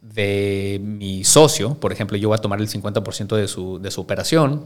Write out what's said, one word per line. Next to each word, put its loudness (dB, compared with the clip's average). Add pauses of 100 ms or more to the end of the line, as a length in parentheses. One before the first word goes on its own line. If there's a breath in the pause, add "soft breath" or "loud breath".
de -2
mi -6
socio, 6
por -2
ejemplo, -4
yo 0
voy 4
a -10
tomar -2
el -2
cincuenta -4
por -8
ciento -4
de 0
su, -8
de -10
su -8
operación, 0